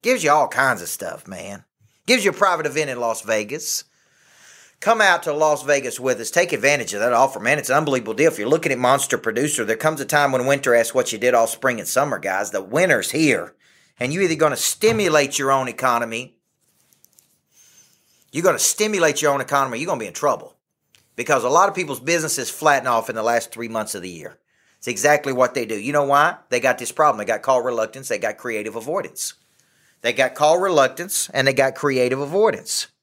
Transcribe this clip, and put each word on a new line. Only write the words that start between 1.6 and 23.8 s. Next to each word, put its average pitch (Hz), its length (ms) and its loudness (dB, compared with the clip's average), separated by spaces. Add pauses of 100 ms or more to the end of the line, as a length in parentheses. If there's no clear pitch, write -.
Gives 226 200 2
you 190 60 2
a - 20 -8
private 175 320 0
event 143 240 -2
in 123 100 -8
Las 113 220 -4
Vegas. 110 640 -4 (960)
Come 220 180 2
out 185 240 4
to 160 80 -2
Las 151 320 2
Vegas 131 380 0
with 127 180 0
us. 113 120 -8
Take 180 200 2
advantage 131 420 0
of 101 60 -4
that 120 140 2
offer, 120 260 4
man. 131 200 0
It's 139 100 -8
an 135 80 4
unbelievable 127 380 0
deal. 151 160 4
If - 80 -10
you're 104 100 -2
looking 156 240 2
at 120 60 -4
Monster 127 380 2
Producer, 123 460 -2
there 110 140 -2
comes 156 240 -2
a 135 40 -6
time 143 280 2
when 127 140 0
winter 135 280 2
asks 113 180 2
what 120 200 0
you 110 40 -8
did 123 160 2
all 117 140 4
spring 123 320 -2
and 85 80 -10
summer, 131 320 -2
guys. 95 320 -4
The 98 100 -2
winter's 123 500 0
here. 131 440 0 (420)
And 127 140 -4
you're 185 120 -2
either 165 120 0
gonna 151 220 2
stimulate 160 840 0
your 139 120 0
own 131 180 2
economy, 120 680 -2 (2000)
you're 156 120 -4
gonna 156 160 4
stimulate 170 640 0
your 143 100 2
own 139 80 -2
economy, 131 380 -2
you're 160 80 -6
gonna 165 120 -4
be 107 60 -8
in 87 80 -12
trouble. - 420 -4 (600)
Because 123 280 0
a 123 60 0
lot 175 180 6
of 190 60 -2
people's 147 260 -6
businesses 151 500 -2
flatten 139 380 2
off 117 220 0
in 113 60 -6
the 110 80 -6
last 117 280 0
three 117 160 -10
months 110 280 -6